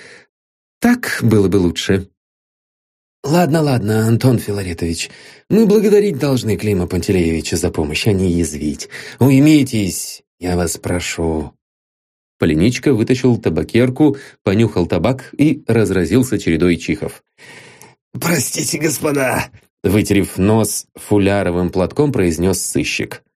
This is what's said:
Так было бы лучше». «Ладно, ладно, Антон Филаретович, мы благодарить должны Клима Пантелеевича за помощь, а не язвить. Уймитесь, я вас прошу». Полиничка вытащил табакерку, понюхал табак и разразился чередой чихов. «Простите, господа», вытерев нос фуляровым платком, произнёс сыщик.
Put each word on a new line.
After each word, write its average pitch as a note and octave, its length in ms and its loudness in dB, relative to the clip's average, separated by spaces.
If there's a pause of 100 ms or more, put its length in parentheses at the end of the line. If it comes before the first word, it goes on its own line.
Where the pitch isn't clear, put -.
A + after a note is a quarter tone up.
(800)
Так - 440 0
было G#2+ 240 4
бы F#2+ 100 2
лучше». F#2 520 -2 (1120)
«Ладно, D#3+ 400 2
ладно, A2 440 0
Антон A#2 300 4
Филаретович, F2+ 720 -6 (400)
мы A3 160 4
благодарить G3+ 540 4
должны A#2 360 0
Клима F#2+ 300 -2
Пантелеевича E2+ 720 -2
за E2+ 140 -2
помощь, D#2 340 -4
а A2 80 2
не F#2 180 0
язвить. D2 580 -4 (300)
Уймитесь, C3+ 1000 2 (180)
я F2+ 160 -4
вас F2 220 -2
прошу». E2 800 -6 (840)
Полиничка G2+ 540 2
вытащил A#2+ 440 2
табакерку, B2 800 0 (260)
понюхал G#2 420 0
табак G2 520 -2
и D3+ 300 2
разразился G#2+ 680 2
чередой E2 400 0
чихов. - 460 -8 (880)
«Простите, D3+ 640 -4
господа», C#3+ 720 -2 (340)
вытерев G2 540 0
нос G#2+ 480 0 (100)
фуляровым F#2+ 720 0
платком, F#2 420 0
произнёс F2+ 480 0
сыщик. - 640 -6 (120)